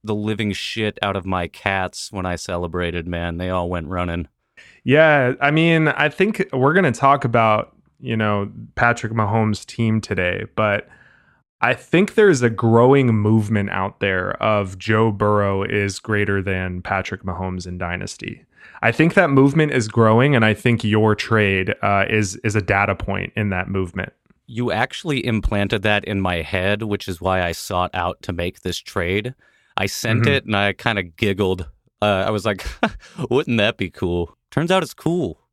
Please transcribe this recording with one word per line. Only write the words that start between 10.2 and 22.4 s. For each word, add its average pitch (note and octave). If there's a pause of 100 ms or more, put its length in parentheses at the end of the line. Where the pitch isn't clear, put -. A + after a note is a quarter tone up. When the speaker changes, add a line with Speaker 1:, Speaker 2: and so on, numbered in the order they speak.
Speaker 2:
but G#2 (720)
I B2
think -
there's F#3+
a B2
growing A#2+
movement G#2+
out F#2+
there F#2+
of G#2
Joe A2
Burrow G2+
is G2+
greater G2+
than F#2
Patrick F#2+
Mahomes F#2
in F2+
Dynasty. F2+ (360)
I A2+
think E3
that F3
movement C#3
is A2+
growing, A#2
and A2+
I A2
think A#2
your G#2+
trade, G2+
uh, G2+
is, G#2+
is G#2